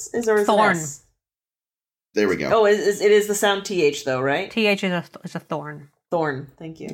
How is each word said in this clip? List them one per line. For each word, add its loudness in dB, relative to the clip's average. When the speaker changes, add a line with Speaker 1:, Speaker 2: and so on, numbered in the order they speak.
Speaker 1:
Is, -2
or 2
is 2
it 2
Speaker 2:
Thorn. 4
Speaker 1:
S? -8
Speaker 3:
There 2
we 2
go. -2
Speaker 1:
Oh, 4
is, 4
is, 0
it 6
is 4
the -2
sound 0
T -2
H 0
though, -2
right? -2
Speaker 2:
T 0
H 0
is -2
a, -4
is -12
a -8
thorn. -10
Speaker 1:
Thorn. -4
Thank -16
you. -12